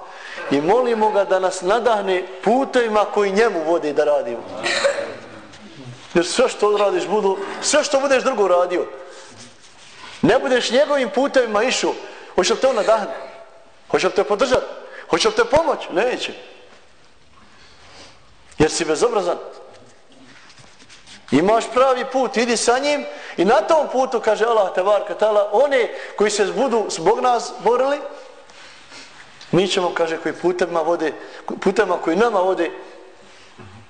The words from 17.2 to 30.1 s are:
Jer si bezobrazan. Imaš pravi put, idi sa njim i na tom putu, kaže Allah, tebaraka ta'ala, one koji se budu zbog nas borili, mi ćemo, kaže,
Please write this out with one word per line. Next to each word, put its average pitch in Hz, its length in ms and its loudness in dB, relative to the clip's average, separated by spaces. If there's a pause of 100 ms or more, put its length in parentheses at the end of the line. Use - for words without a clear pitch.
Jer 151 120 4
si - 140 -4
bezobrazan. 175 540 0 (1900)
Imaš 208 340 4 (100)
pravi 247 380 4
put, 254 240 0
idi 233 200 2
sa 240 220 2
njim 285 260 -2 (320)
i 170 80 2
na 247 160 6
tom 311 320 2
putu, 247 280 0
kaže 208 240 2
Allah, 214 300 2
tebaraka 190 400 0
ta'ala, 208 380 2
one 254 420 2 (220)
koji 208 140 2
se 208 140 0
budu 214 440 0
zbog 196 320 0
nas 240 320 0 (120)
borili, 262 340 2 (1500)
mi 185 160 4
ćemo, 180 260 0
kaže, 165 220 -2